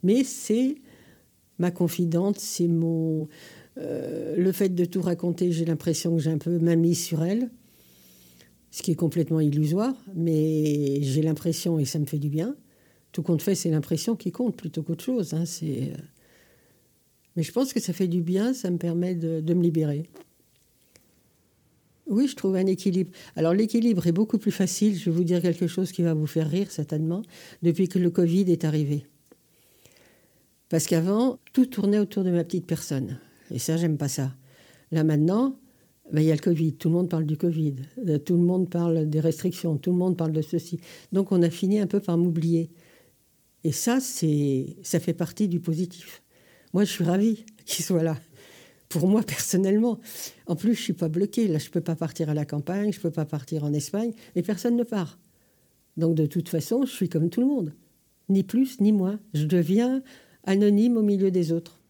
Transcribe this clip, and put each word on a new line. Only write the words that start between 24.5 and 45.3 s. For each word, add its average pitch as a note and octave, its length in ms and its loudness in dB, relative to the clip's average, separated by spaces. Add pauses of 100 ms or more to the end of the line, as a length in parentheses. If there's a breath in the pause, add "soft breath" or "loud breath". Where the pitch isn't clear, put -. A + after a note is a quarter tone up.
facile, G3+ 440 0
je E3+ 140 -2
vais D#3+ 60 2
vous F3 80 2
dire F3 180 2
quelque F3 240 0
chose F3 240 -2
qui - 120 -2
va E3 120 2
vous D#3 120 0
faire D#3+ 220 0
rire, F#3+ 220 -2
certainement, D#3+ 520 -4 (400 loud breath)
depuis E3+ 260 2
que F#3 100 -2
le F3 120 4
covid F3+ 400 2
est E3 140 2
arrivé. D3+ 420 0 (1600 soft breath)
Parce D#3+ 180 0
qu'avant, G3+ 520 2 (140)
tout B3+ 140 4
tournait G#3 320 0
autour G3+ 260 0
de F#3 60 2
ma E3+ 140 2
petite F3 220 -4
personne. C3+ 520 -4 (320 loud breath)
Et - 80 -6
ça, D#3+ 180 -2
j'aime E3 200 0
pas D3 120 -2
ça. C3+ 240 -4 (600 soft breath)
Là, D#3 120 2
maintenant, F3 540 2 (540 soft breath)
ben, D#3 80 2
il D#3 60 4
y D#3+ 40 4
a D#3+ 40 4
le D3+ 60 -2
covid. D#3+ 340 2
Tout - 140 -2
le D#3+ 60 2
monde F3 140 0
parle D#3+ 180 -2
du D3+ 100 -2
covid. D#3 380 0 (320)
Euh, D3+ 120 2
tout C#3+ 160 0
le F3 80 4
monde F3+ 280 2
parle E3 380 0
des D#3 120 0
restrictions. E3 560 -2
Tout F3+ 140 -2
le F3+ 80 2
monde F3+ 180 2
parle D#3+ 160 -2
de D#3 100 0
ceci. E3+ 360 -6 (340 loud breath)
Donc, G3 200 0
on F3 100 4
a E3 80 4
fini G3 300 0
un G3 60 0
peu G3 140 0
par F3 160 0
m'oublier. E3 540 2 (920 soft breath)
Et D#3 80 0
ça, A#3+ 260 0
c'est, D3 840 0
ça - 180 0
fait E3+ 140 -2
partie G3 340 -4